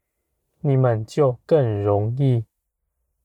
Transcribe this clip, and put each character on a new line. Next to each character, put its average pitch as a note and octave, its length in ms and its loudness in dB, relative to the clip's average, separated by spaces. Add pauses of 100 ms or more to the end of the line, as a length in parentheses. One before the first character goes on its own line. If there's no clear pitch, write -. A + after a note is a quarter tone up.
(600)
你 C#3 160 0
们 A#2 280 0
就 C3 400 -2
更 A#2 380 0
容 G#2 360 0
易 B2+ 260 0 (800)